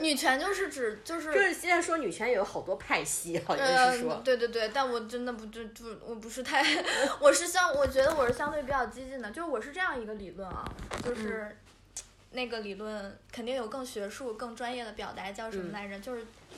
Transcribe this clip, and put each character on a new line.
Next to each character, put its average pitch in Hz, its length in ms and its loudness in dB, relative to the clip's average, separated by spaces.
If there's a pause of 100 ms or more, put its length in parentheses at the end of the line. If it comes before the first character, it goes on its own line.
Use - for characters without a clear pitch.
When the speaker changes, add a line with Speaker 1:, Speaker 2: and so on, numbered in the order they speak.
Speaker 1:
女 311 140 4
权 269 240 4
就 381 140 0
是 381 160 0
指， 220 340 -4
就 330 160 -6
是 311 140 -6
Speaker 2:
就 403 60 6
是 370 140 6
现 339 160 -2
在 349 120 6
说 339 160 0
女 247 140 -2
权 220 160 -4
也 247 60 4
有 196 100 4
好 - 180 -4
多 185 160 -2
派 180 260 0
系， 165 360 -2
好 185 160 0
像 262 380 6
是 240 60 0
说。 240 140 0
Speaker 1:
呃， 233 80 -4
对， 254 160 4
对， 233 100 2
对， 220 260 -2
但 269 160 2
我 233 120 0
真 240 240 -6
的 247 80 -4
不， 220 140 -10
就， 226 180 -12
就， 220 200 -16 (200)
我 233 100 -8
不 214 140 -12
是 254 120 -8
太， 269 220 2 (280)
<laughs> 277 280 2
我 285 120 12
是 330 140 4
相-， 349 300 4
我 277 100 6
觉 262 180 4
得 320 120 6
我 269 100 4
是 247 80 4
相 294 180 -2
对 - 120 -2
比 247 60 -6
较 262 160 2
激 254 220 -8
进 262 140 -8
的， 208 100 -8
就 320 120 -8
是 330 60 -4
我 226 120 0
是 285 100 -10
这 339 80 -8
样 311 220 0
一 214 40 -8
个 214 100 -8
理 196 160 -10
论 180 180 -10
啊， - 160 -6 (380)
就 247 100 -2
是 220 300 -4
Speaker 2:
嗯。 214 140 -12 (760)
Speaker 1:
那 247 180 -4
个 233 120 -6
理 202 120 -8
论 202 440 -8 (140)
肯 226 140 -8
定 254 100 -2
有 233 120 -2
更 254 180 -6
学 202 240 -6
术、 233 240 -8
更 233 220 -8
专 247 200 -6
业 240 80 -6
的 214 100 -10
表 208 200 -8
达， 190 180 -8
叫 226 200 -8
什 196 60 -6
么 180 140 -6
来 202 160 -8
着？ 196 100 -10
Speaker 2:
嗯。 202 40 -12
Speaker 1:
就 247 140 -8
是 226 100 -8 (320)